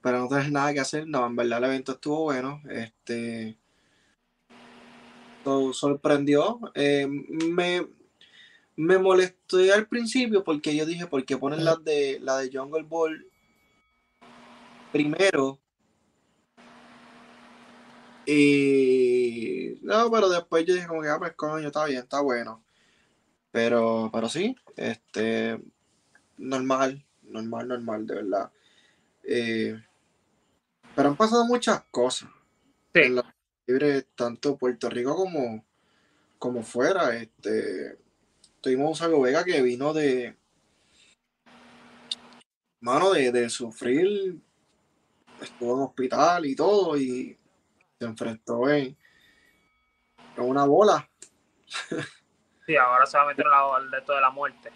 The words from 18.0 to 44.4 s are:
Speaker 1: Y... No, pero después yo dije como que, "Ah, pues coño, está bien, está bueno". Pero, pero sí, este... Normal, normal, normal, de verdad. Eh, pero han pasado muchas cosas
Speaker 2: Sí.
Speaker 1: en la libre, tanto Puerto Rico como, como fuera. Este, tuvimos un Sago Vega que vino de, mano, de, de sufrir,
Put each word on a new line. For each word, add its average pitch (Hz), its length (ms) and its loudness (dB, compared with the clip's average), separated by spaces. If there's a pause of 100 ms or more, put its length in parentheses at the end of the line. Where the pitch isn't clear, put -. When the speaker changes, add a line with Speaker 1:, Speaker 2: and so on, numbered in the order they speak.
Speaker 1:
Y... 127 1600 2
No, 226 300 2
pero 214 180 4
después 170 360 0
yo 180 80 2
dije 180 140 -4
como 165 140 -6
que, 151 80 -4
"Ah, 151 100 -2
pues 170 140 -8
coño, 156 340 -6
está 151 180 -2
bien, 131 140 -4
está 135 220 -6
bueno". 120 420 -4 (880)
Pero, 113 640 2
pero 117 160 -2
sí, 208 260 -4 (200)
este... 113 840 -4 (760)
Normal, 131 680 -2 (200)
normal, 113 440 -10
normal, 113 380 -8
de - 100 -8
verdad. 101 360 -4 (720)
Eh, 113 580 -4 (1120)
pero 143 160 2
han 143 60 -2
pasado 220 300 2
muchas 240 440 0
cosas - 400 -2 (640)
Speaker 2:
Sí. 170 80 8
Speaker 1:
en 127 140 4
la - 200 -4 (300)
libre, 135 380 0 (120)
tanto 123 420 -4
Puerto 123 320 -2
Rico 120 260 -4
como, 147 500 -4 (720)
como 123 240 -4
fuera. 135 540 0
Este, 104 840 -8 (640)
tuvimos 135 280 0
un 160 60 -6
Sago 160 260 2
Vega 139 220 2
que 175 180 0
vino 123 320 0
de, 127 420 -2 (2500)
mano, 151 320 2
de, 131 180 2
de 120 180 2
sufrir, 175 840 -2 (1080)